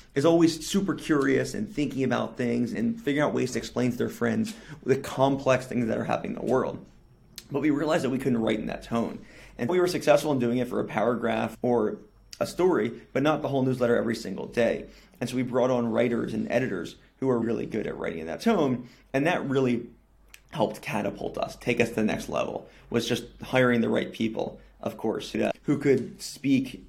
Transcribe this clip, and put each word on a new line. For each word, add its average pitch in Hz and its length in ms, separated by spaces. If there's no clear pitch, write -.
is 139 100
always 170 400
super 190 300
curious 135 580
and 107 160
thinking 135 340
about 117 320
things 120 380
and 117 260
figuring 143 280
out - 80
ways 127 160
to 120 80
explain 123 320
to 117 60
their 117 120
friends 110 460
the 131 120
complex 135 720
things 120 200
that 113 120
are 113 60
happening - 300
in - 80
the 113 80
world. 120 280
But 139 100
we 151 80
realized 151 340
that 127 60
we 131 80
couldn't 123 240
write 110 180
in 117 60
that - 160
tone. 117 380
And 120 100
we 180 100
were 175 80
successful 151 440
in 135 80
doing 120 180
it 123 100
for - 120
a 117 60
paragraph 113 760
or 120 360
a - 80
story, 120 440
but 131 100
not 151 220
the 131 60
whole 135 120
newsletter 123 340
every 110 200
single - 320
day. 113 380
And 120 80
so 123 60
we 127 80
brought 120 260
on 120 220
writers 117 420
and 110 160
editors 101 460
who 135 100
are 123 80
really 113 300
good 107 180
at 76 100
writing - 240
in 80 60
that 82 160
tone. 151 460
And 139 140
that 165 200
really 131 360
helped - 320
catapult - 560
us, - 200
take 120 220
us - 100
to - 60
the 110 80
next 90 260
level, - 380
was 117 180
just 120 160
hiring 123 380
the 113 80
right 117 220
people, - 480
of - 160
course, - 340
who, 110 180
who 147 140
could - 440
speak, - 680